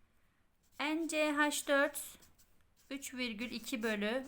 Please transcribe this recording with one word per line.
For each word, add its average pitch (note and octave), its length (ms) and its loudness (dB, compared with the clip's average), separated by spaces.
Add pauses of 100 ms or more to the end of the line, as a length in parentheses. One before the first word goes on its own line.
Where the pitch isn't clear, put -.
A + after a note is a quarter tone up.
(800)
N D#4 280 0
C D4+ 240 2
H D4 360 2
dört C#4+ 500 2 (720)
üç C#4 240 -8
virgül A#3+ 380 -4
iki A3+ 320 -4
bölü A3+ 440 0